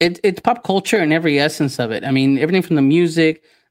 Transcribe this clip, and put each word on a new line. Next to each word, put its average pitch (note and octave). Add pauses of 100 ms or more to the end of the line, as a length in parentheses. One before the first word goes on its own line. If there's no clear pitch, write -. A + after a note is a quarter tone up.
It, F3
it's F#3
pop D3+
culture F#3+
in D3+
every D#3+
essence D3
of A#2
it. A2
I C3+
mean, C3+
everything F3
from F3
the C#3+
music, D#3+ (280)